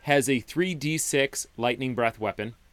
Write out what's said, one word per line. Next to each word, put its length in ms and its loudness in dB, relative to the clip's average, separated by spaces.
has 260 4
a 120 2
three 340 -2
D 240 -2
six 480 0
lightning 380 -2
breath 240 0
weapon 360 -4